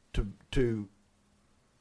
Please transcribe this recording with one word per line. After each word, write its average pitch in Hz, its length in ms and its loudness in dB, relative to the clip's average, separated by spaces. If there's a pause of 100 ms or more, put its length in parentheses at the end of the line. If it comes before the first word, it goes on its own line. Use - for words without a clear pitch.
(140)
to, 110 140 0 (240)
to 117 360 0 (920)